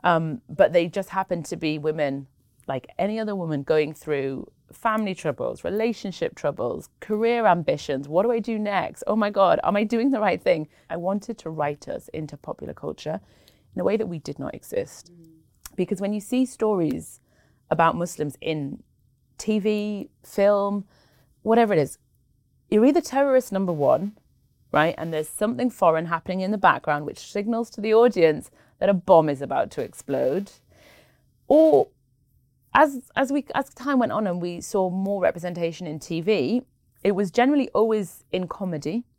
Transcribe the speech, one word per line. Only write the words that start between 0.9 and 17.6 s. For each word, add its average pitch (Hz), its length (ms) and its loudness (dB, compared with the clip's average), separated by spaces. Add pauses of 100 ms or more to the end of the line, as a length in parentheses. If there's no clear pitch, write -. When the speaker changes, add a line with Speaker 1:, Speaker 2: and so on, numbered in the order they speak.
Speaker 1:
happened 185 380 -6
to 170 100 -8
be 156 200 -4
women 147 500 -4 (400)
like 131 200 -8 (100)
any 214 220 -4
other 214 160 -6
woman 156 280 -4
going 156 300 0
through 135 560 -6 (220)
family 214 420 -2
troubles, 123 520 -6
relationship 202 720 -4
troubles, - 520 -6 (140)
career 226 440 0
ambitions. 156 640 0
What 165 160 2
do 233 80 0
I 233 80 0
do 220 180 -6
next? 208 480 -4
Oh 214 120 0
my 214 120 0
God, 196 360 4
am 190 100 0
I 208 80 2
doing 233 280 0
the 226 100 0
right 185 200 0
thing? 160 280 0 (200)
I 165 60 -8
wanted 196 440 -6
to 165 100 -10
write 147 400 -6
us - 200 -10
into 151 280 -10
popular - 360 -12
culture - 460 -10 (560)
in 185 60 -6
a - 20 -2
way 196 140 2
that 214 100 -2
we 170 120 -8
did - 200 -10
not - 160 -8
exist. - 560 -10
Speaker 2:
Mm. - 640 -20
Speaker 1:
Because 185 240 -4
when 202 140 -2
you 208 80 -4
see 254 240 0
stories 175 760 -2 (500)